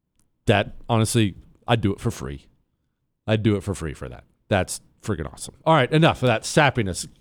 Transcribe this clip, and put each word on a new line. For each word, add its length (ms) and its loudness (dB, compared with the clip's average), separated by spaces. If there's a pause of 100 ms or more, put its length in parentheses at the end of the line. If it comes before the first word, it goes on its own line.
(440)
that, 300 2 (160)
honestly, 460 0 (300)
I'd 140 2
do 100 2
it 100 -6
for 100 -4
free. 340 -12 (840)
I'd 160 0
do 140 2
it 60 -6
for 120 -4
free 200 -8
for 160 -14
that. 140 -18 (240)
That's 340 -2 (180)
freaking 320 -6
awesome. 220 -16 (100)
All 80 4
right, 180 4
enough 320 4
of 40 2
that 180 2
sappiness. 640 0 (120)